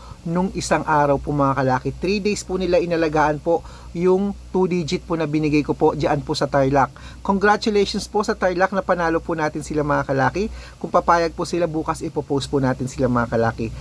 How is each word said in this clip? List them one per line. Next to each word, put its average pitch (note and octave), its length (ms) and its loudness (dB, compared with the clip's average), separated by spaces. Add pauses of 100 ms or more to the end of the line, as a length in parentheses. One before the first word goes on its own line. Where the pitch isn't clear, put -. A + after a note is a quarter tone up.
(300)
nung F3+ 240 0
isang D#3+ 320 0
araw D3 320 4
po D3 160 -4
mga C#3 240 2
kalaki. C3 400 0
Three G3 240 -2
days G3+ 240 -2
po F#3 160 -4
nila F3 160 2
inalagaan D#3 640 2
po E3+ 240 0 (320)
yung F#3+ 400 2 (160)
two F#3 160 2
digit E3+ 320 -2
po E3+ 160 -4
na D#3+ 80 -2
binigay D3+ 400 2
ko D3+ 80 0
po D3+ 240 2
dyan D3 240 0
po C#3 160 -4
sa D#3+ 80 0
Tarlac. C3+ 480 2 (320)
Congratulations G3+ 800 2
po G#3 160 -2
sa G#3 160 -2
Tarlac F#3 320 2
na F#3+ 160 -2
panalo E3+ 320 2
po E3 160 -4
natin D3+ 320 -2
sila D3+ 160 -2
mga C#3+ 240 0
kalaki. C#3 480 0 (240)
Kung E3 160 -6
papayag E3+ 400 4
po E3 160 -6
sila, F3 160 0
bukas D#3 400 -4
ipopost D3 400 -4
po C#3 160 -2
natin C3 240 0
sila B2+ 240 -2
mga A#2+ 160 2
kalaki. A2+ 560 0